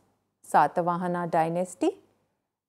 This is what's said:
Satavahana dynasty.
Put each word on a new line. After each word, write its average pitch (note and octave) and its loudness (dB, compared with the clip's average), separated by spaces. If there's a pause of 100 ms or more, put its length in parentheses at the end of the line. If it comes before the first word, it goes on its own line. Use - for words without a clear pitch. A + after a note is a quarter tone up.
(500)
Satavahana F3 0
dynasty. F3 -2 (800)